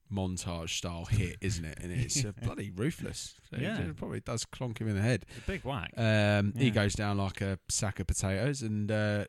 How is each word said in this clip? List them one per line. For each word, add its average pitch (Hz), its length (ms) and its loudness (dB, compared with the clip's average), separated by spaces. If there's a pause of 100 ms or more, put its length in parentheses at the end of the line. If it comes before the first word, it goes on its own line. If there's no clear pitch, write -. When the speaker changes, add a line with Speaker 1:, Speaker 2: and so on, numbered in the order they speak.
(120)
Speaker 1:
montage 90 580 -2
style 85 360 -4
hit, 90 340 2
isn't 85 240 0
it? 78 160 -8
And 87 120 -6
it's, 120 320 0
uh, 104 120 -4
Speaker 2:
<laughs> - 60 -14
Speaker 1:
bloody 101 280 -4
ruthless. - 640 -4 (160)
So - 80 -10
Speaker 2:
Yeah. 190 220 -2
Speaker 1:
it 151 160 -4
probably - 240 -6
does 117 240 -4
clonk 120 340 -6
him 110 100 -2
in 104 80 2
the 98 60 4
head. 113 260 4
Speaker 2:
It's - 180 -16
a - 40 -2
big 190 140 -4
whack. 117 320 -4
Speaker 1:
Um, 104 600 6
he 127 100 4
Speaker 2:
Yeah. 117 40 6
Speaker 1:
goes 101 240 4
down 104 240 0
like 98 220 -2
a 98 180 -2 (100)
sack - 320 0
of 90 60 -2
potatoes, 117 560 0
and, 107 280 0
uh, 104 380 2